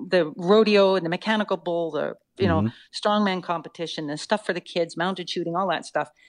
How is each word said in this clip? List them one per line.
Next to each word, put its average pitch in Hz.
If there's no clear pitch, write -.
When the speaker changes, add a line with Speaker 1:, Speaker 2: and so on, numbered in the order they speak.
Speaker 1:
the 175
rodeo 196
and 180
the 160
mechanical 208
bull, 170
the, 147
you 190
know, -
Speaker 2:
Mm-hmm. 110
Speaker 1:
strongman 208
competition, 165
the 151
stuff -
for -
the 175
kids, 170
mounted 180
shooting, 170
all 185
that -
stuff. 147